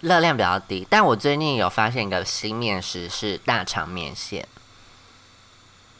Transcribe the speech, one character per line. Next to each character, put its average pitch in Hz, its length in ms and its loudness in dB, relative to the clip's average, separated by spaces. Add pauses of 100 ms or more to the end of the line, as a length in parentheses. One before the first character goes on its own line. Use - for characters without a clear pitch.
热 170 200 4
量 165 160 4
比 113 60 2
较 92 160 2
低， 95 320 -6
但 214 140 6
我 127 120 6
最 143 200 2
近 147 200 0
有 95 120 2
发 110 220 2
现 120 160 -4
一 95 40 -6
个 92 140 0
新 110 320 -6
面 104 260 -2
食 87 260 -8
是 101 300 -4
大 110 260 0
肠 85 240 -6
面 87 260 -10
线。 - 320 -10 (1500)